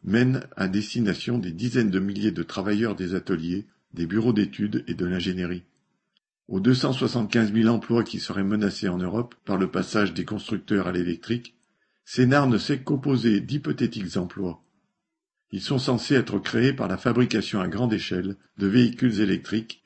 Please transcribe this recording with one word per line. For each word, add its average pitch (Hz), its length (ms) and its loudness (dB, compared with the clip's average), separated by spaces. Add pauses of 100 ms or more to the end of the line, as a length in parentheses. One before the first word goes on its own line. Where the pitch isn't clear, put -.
mènent 123 420 2 (100)
à 95 120 -2
destination 107 720 -2
des 90 120 -4
dizaines 113 400 0
de 95 80 0
milliers 101 320 0
de 85 120 -4
travailleurs 104 520 -2
des 92 200 -4
ateliers, 90 520 -4 (280)
des 85 120 -4
bureaux 110 280 2
d'études 104 520 0
et - 80 -6
de 90 120 -4
l'ingénierie. 90 580 -4 (840)
Aux 95 120 -2
deux 123 140 6
cent 135 180 0
soixante-quinze 113 580 2
mille 113 200 4
emplois 117 340 2
qui 92 160 -8
seraient 95 240 -4
menacés 104 440 0
en 90 100 -2
Europe 98 360 -4 (100)
par 98 120 -2
le 92 140 0
passage 95 420 0
des 82 140 -6
constructeurs 101 600 -4
à 90 60 -2
l'électrique, 90 640 -4 (480)
Sénard 131 420 4
ne 113 120 4
sait 135 220 -2
qu'opposer 123 600 2
d'hypothétiques 110 800 -4
emplois. 90 440 -6 (880)
Ils 98 120 -8
sont 139 160 0
censés 127 360 2
être - 240 4
créés 123 360 2
par 117 140 -4
la 95 100 -4
fabrication 113 640 2
à 92 80 -2
grande 110 260 0
échelle 95 420 -4 (220)
de 98 80 0
véhicules 113 540 4
électriques 101 640 -2